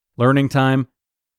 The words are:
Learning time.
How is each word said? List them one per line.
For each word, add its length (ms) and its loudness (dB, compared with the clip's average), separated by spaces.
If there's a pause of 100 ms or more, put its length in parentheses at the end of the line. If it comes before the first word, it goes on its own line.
(160)
Learning 320 2
time. 400 -2 (520)